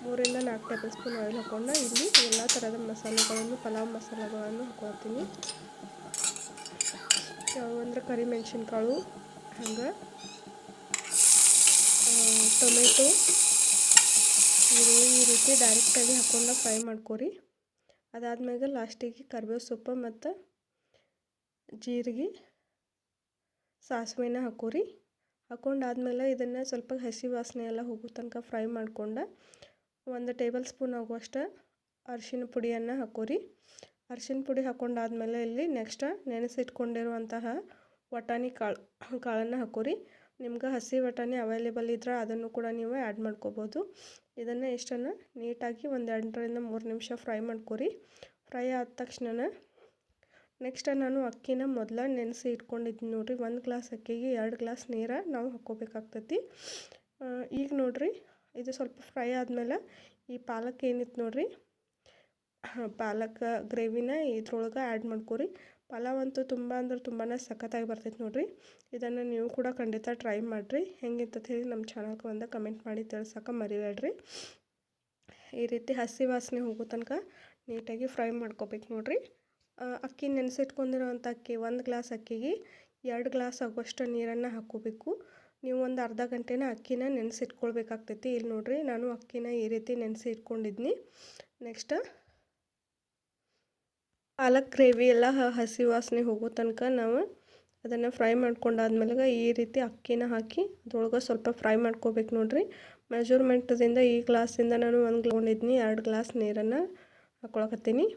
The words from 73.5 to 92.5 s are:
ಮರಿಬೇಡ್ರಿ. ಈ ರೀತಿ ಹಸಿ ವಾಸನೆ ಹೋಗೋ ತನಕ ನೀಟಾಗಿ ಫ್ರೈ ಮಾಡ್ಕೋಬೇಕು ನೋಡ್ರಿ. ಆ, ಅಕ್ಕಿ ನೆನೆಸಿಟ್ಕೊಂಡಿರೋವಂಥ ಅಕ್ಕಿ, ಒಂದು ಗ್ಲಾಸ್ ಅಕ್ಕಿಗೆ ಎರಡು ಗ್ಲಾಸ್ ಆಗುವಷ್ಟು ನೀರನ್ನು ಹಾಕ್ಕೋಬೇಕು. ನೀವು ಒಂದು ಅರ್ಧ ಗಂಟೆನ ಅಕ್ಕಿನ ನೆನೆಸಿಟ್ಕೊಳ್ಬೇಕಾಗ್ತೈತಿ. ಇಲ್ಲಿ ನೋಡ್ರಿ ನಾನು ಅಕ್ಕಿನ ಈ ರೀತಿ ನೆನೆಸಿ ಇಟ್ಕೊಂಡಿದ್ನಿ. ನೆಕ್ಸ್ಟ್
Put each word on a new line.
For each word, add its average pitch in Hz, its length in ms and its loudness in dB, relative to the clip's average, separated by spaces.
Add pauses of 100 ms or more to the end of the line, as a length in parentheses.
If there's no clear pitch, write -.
ಮರಿಬೇಡ್ರಿ. 208 600 -4 (1400)
ಈ 240 120 -4
ರೀತಿ 233 280 -4
ಹಸಿ 240 320 -2
ವಾಸನೆ 247 340 -2
ಹೋಗೋ 226 240 -6
ತನಕ 233 280 -8 (560)
ನೀಟಾಗಿ 226 400 -6
ಫ್ರೈ 247 220 -2
ಮಾಡ್ಕೋಬೇಕು 220 640 -8
ನೋಡ್ರಿ. 226 240 -4 (600)
ಆ, 247 160 -10
ಅಕ್ಕಿ 262 340 -8
ನೆನೆಸಿಟ್ಕೊಂಡಿರೋವಂಥ 254 1000 -2
ಅಕ್ಕಿ, 240 280 -8
ಒಂದು 233 280 -4
ಗ್ಲಾಸ್ 240 280 -6
ಅಕ್ಕಿಗೆ 226 400 -6 (520)
ಎರಡು 247 260 -4
ಗ್ಲಾಸ್ 247 320 -2
ಆಗುವಷ್ಟು 233 440 -4
ನೀರನ್ನು 240 440 -2
ಹಾಕ್ಕೋಬೇಕು. 226 640 -8 (520)
ನೀವು 254 180 0
ಒಂದು 254 200 0
ಅರ್ಧ 226 240 -4
ಗಂಟೆನ 247 440 -4
ಅಕ್ಕಿನ 247 380 -4
ನೆನೆಸಿಟ್ಕೊಳ್ಬೇಕಾಗ್ತೈತಿ. 226 1300 -4
ಇಲ್ಲಿ 233 160 -4
ನೋಡ್ರಿ 233 340 -2
ನಾನು 247 280 -2
ಅಕ್ಕಿನ 233 340 -8
ಈ 240 220 -2
ರೀತಿ 226 280 -2
ನೆನೆಸಿ 226 340 -4
ಇಟ್ಕೊಂಡಿದ್ನಿ. 220 640 -4 (680)
ನೆಕ್ಸ್ಟ್ 233 320 -8 (2500)